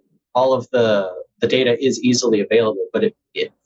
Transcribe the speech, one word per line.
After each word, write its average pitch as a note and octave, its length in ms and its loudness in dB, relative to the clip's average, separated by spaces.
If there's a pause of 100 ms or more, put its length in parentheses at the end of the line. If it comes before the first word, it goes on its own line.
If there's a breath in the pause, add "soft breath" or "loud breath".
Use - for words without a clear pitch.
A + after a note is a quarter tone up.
(360)
All C3 180 2
of B2 180 -4
the, G#2+ 380 2 (320)
the A#2 60 0
data A#2+ 260 2 (100)
is A#2+ 200 0
easily A#2+ 380 2
available, G#2+ 520 0
but G#2+ 100 -2
it, - 120 -2 (180)
it - 180 -6 (140)